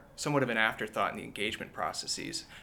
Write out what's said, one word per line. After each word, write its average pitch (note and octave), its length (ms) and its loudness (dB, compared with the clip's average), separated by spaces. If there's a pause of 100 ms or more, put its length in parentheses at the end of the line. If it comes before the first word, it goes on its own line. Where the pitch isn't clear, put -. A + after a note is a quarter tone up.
(180)
somewhat C#3+ 260 4
of A#2+ 60 2
an A2+ 80 2
afterthought A2 540 2
in - 60 -8
the F#2+ 60 -6
engagement G#2+ 480 -4
processes - 720 -4 (200)